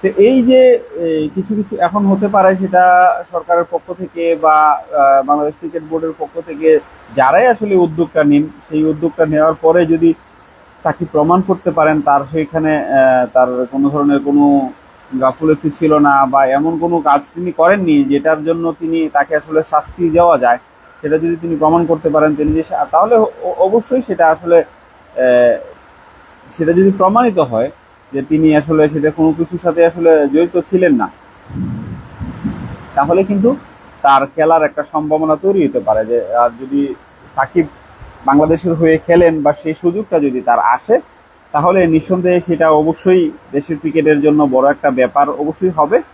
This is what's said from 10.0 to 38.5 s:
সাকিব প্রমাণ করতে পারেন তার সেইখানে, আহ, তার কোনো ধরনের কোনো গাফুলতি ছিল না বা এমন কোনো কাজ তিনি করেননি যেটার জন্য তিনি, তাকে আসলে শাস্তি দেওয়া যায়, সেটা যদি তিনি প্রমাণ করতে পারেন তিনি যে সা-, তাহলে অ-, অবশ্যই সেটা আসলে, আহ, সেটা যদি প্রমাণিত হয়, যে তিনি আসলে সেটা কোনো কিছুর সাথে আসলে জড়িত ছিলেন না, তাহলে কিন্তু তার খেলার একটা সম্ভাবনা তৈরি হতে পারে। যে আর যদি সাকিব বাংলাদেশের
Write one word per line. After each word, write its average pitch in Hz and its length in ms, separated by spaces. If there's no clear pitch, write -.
সাকিব 160 300
প্রমাণ 165 280
করতে 185 300
পারেন 156 320
তার 143 180
সেইখানে, 156 480
আহ, 127 540
তার 127 380
কোনো 139 180
ধরনের 143 300
কোনো 143 540
গাফুলতি 147 500
ছিল 151 280
না 139 280
বা 135 200
এমন 151 320
কোনো 170 220
কাজ 143 200
তিনি 175 180
করেননি 165 520
যেটার 147 400
জন্য 165 340
তিনি, 165 300
তাকে 147 280
আসলে 156 340
শাস্তি 160 400
দেওয়া 170 280
যায়, 120 200
সেটা 156 180
যদি 165 180
তিনি 165 200
প্রমাণ 156 300
করতে 160 220
পারেন 151 260
তিনি 151 180
যে 160 160
সা-, 147 220
তাহলে 208 240
অ-, 220 140
অবশ্যই 214 640
সেটা 170 220
আসলে, 170 300
আহ, 123 1040
সেটা 160 220
যদি 190 180
প্রমাণিত 196 480
হয়, 123 320
যে 139 100
তিনি 156 340
আসলে 151 320
সেটা 151 220
কোনো 160 220
কিছুর 170 300
সাথে 170 240
আসলে 165 420
জড়িত 170 320
ছিলেন 180 240
না, 104 140
তাহলে 170 300
কিন্তু 202 320
তার 139 240
খেলার 160 360
একটা 147 300
সম্ভাবনা 156 440
তৈরি 190 320
হতে 123 120
পারে। 107 260
যে 113 280
আর 120 160
যদি 135 340
সাকিব 165 320
বাংলাদেশের 160 480